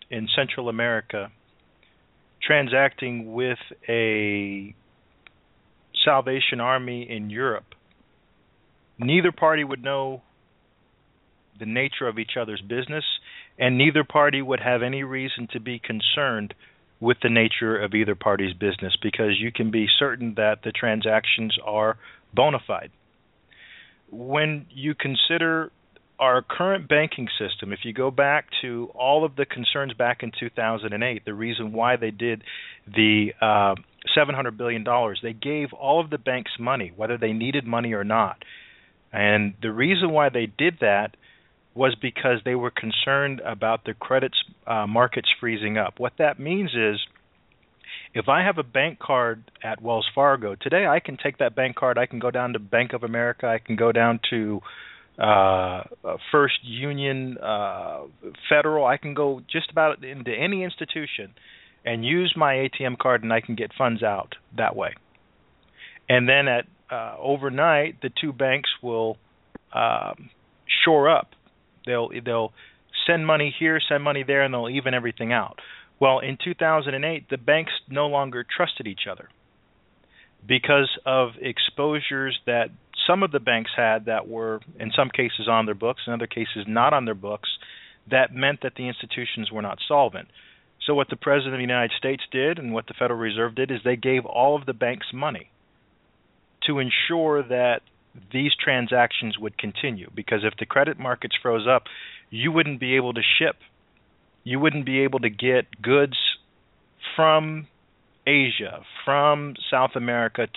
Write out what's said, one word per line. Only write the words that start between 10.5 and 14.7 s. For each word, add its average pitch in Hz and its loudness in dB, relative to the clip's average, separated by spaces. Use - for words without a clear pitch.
the 110 -10
nature 127 -2
of 110 -4
each 110 -8
other's 107 -6
business, 127 -6
and 127 4
neither 147 6
party 143 4
would 127 -2
have 123 0